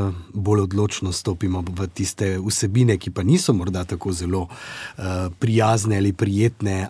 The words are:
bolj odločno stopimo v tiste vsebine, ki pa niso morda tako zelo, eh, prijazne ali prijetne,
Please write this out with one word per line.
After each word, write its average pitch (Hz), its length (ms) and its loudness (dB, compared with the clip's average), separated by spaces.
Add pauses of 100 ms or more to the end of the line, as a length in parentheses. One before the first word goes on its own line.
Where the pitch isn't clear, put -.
(340)
bolj 104 280 2
odločno 98 500 -2
stopimo 92 500 -2
v 90 320 -6
tiste 95 440 -2
vsebine, 107 600 2
ki - 120 -8
pa 95 120 -4
niso 143 300 4
morda 92 320 -2
tako 92 280 -4
zelo, 87 360 -2
eh, - 800 -8 (100)
prijazne 110 580 4
ali 101 160 4
prijetne, 98 760 0